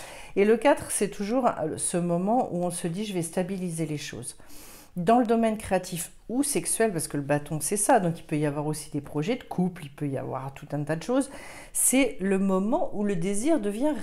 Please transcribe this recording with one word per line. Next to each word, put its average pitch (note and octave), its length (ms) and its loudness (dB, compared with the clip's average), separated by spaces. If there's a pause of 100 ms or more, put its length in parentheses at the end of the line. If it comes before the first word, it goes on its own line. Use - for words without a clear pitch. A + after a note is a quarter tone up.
(360)
Et G3 100 6
le A3+ 120 6
quatre, - 320 4
c'est G3+ 200 0
toujours, A3 360 0
euh, D#3+ 320 0
ce - 200 -2
moment F3+ 560 2
où F3 100 0
on F3 80 0
se F3 160 -4
dit, « F#3 180 -4
Je G#3 80 -6
vais F3+ 80 -2
stabiliser F3 640 -2
les D3+ 120 -4
choses. » - 380 -10 (600)
Dans F3+ 220 6
le B3+ 80 4
domaine A3+ 320 2
créatif F#3 540 -2 (180)
ou B3+ 140 2
sexuel, A3 480 0
parce D#3+ 160 -2
que - 100 -4
le C#3+ 60 -2
bâton, D3 360 0
c'est - 180 -2
ça, B3+ 220 6
donc E3+ 200 0
il - 60 -16
peut D#3 120 -2
y D3+ 80 2
avoir D3 220 -2
aussi D3+ 240 -4
des C#3+ 100 -2
projets D3+ 360 -2
de - 60 -10
couple, F3+ 420 -2
il C#3 40 -14
peut - 180 -6
y C3+ 120 -2
avoir C3 340 -6
tout - 180 -16
un D3 120 -2
tas D#3 120 -2
de D#3+ 60 -4
choses, C4 300 0 (420)
c'est - 460 4
le F#3+ 180 2
moment G3 560 2
où G3+ 100 0
le G3+ 120 2
désir G3+ 440 2
devient A3 440 0